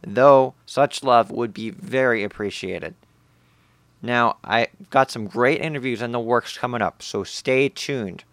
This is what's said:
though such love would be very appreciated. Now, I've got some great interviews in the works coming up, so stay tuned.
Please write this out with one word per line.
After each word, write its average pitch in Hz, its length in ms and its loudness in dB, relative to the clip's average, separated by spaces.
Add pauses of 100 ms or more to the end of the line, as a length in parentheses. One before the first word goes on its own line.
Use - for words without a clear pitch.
though 131 540 6 (100)
such - 380 -2
love 120 300 4
would 117 200 -4
be 107 180 -8
very 123 520 0
appreciated. 95 720 -8 (1040)
Now, 120 440 0
I've 113 240 0 (220)
got 135 200 2
some 107 160 -8
great 123 340 0
interviews 131 400 -6
in 120 120 -8
the 120 80 -2
works 117 360 0
coming 120 260 -2
up, 92 200 -4
so 101 220 -6
stay 135 440 0
tuned. 113 540 -8 (100)